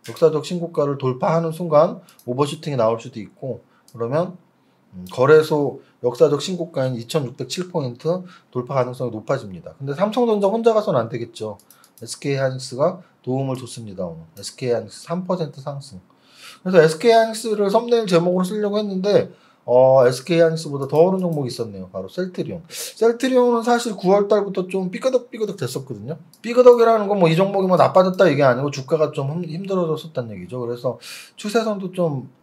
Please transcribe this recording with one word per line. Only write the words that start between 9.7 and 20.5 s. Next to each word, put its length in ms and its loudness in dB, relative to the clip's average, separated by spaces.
근데 160 -8
삼성전자 540 0
혼자 260 2
가서는 260 0
안 100 -4
되겠죠. 480 -10
에스케이 340 -6
하이닉스가 640 -2
도움을 340 -4
줬습니다, 480 -12
오늘. 160 -12
에스케이 320 -6
하이닉스 320 -6
삼 220 -6
퍼센트 340 -6
상승. 400 -14
그래서 180 6
에스케이 300 4
하이닉스를 580 2
썸네일 380 0
제목으로 360 2
쓰려고 340 -2
했는데, 540 0
어, 380 6
에스케이 320 0
하이닉스보다 480 0